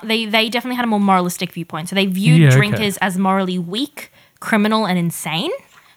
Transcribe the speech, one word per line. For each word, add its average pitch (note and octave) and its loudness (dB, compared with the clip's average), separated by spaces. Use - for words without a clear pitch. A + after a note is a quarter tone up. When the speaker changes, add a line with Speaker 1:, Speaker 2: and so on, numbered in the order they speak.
Speaker 1:
they, A3+ -2
they A3 0
definitely B3 -4
had B3 -2
a A#3 0
more G#3 0
moralistic F#3 0
viewpoint. E3 -10
So F#3+ -4
they G3 2
viewed F#3 4
Speaker 2:
Yeah, D3+ 8
okay. B2+ 6
Speaker 1:
drinkers - 0
as F#3 -2
morally F#3+ 0
weak, G3 -8
criminal, G#3+ 0
and F3+ 0
insane. E3+ -4